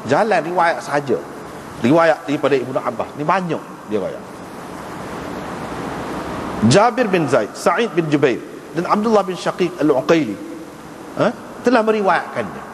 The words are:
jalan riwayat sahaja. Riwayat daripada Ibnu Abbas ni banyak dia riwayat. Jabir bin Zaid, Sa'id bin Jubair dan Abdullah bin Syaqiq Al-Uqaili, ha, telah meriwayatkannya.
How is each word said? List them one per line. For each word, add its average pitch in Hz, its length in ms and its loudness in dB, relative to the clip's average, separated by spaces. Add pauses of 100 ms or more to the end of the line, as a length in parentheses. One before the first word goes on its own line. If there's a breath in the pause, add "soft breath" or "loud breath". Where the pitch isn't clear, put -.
jalan 165 400 2
riwayat 170 400 2
sahaja. 139 320 0 (640)
Riwayat 156 480 4
daripada 143 240 2
Ibnu 127 240 0
Abbas 117 400 -4
ni 147 80 -6
banyak 170 640 -2
dia 104 80 -2
riwayat. 78 260 -4 (2500)
Jabir 220 400 6
bin 180 200 2
Zaid, 117 280 2
Sa'id 202 400 2
bin 160 160 2
Jubair 135 280 4 (360)
dan 180 120 -2
Abdullah 208 360 4
bin 185 120 -4
Syaqiq 175 440 -2
Al-Uqaili, 139 560 2 (840)
ha, 202 120 2 (320)
telah 247 200 6
meriwayatkannya. 196 800 0 (120)